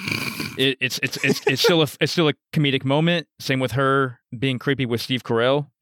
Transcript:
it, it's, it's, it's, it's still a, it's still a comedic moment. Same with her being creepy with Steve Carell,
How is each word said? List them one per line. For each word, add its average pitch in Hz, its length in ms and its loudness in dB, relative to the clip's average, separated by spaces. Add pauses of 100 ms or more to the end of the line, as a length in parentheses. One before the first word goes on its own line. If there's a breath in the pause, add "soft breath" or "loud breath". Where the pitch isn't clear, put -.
(580)
it, 131 220 2
it's, 127 220 -4
it's, 131 220 -6
it's, 135 220 0
it's 135 160 0
still 175 200 4
a, 147 40 2 (140)
it's 151 120 0
still 160 160 2
a 139 60 0 (180)
comedic 135 320 2
moment. 160 440 2 (100)
Same 131 220 -2
with 127 120 -2
her 135 480 0 (180)
being 131 200 -2
creepy 135 260 -2
with 113 160 0
Steve 127 220 -4
Carell, 131 460 2 (140)